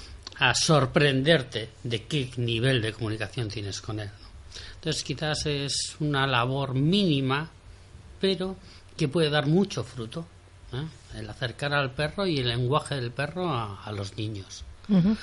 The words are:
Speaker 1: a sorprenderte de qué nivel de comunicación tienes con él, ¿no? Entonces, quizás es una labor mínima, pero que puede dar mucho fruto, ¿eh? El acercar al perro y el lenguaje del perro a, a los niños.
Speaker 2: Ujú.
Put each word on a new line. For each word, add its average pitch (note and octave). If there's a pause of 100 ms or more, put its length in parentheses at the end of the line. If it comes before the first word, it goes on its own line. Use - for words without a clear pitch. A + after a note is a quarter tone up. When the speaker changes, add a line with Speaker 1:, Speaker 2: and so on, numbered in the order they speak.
(400)
Speaker 1:
a B2+
sorprenderte C3+ (140)
de A#2
qué C3
nivel A#2
de A2
comunicación G#2+
tienes G2+
con G#2+
él, G#2 (120)
¿no? - (480)
Entonces, -
quizás D3+
es C#3+
una C#3+
labor C3
mínima, D3 (720)
pero F#3+ (420)
que D#3
puede D#3
dar D3
mucho E3+
fruto, B2 (480)
¿eh? C#3
El G#2+
acercar C#3+
al C#3
perro D3+
y D#3
el B2
lenguaje B2+
del A#2+
perro E3
a, G#2+
a G#2
los G2+
niños. G#2+ (260)
Speaker 2:
Ujú. G3+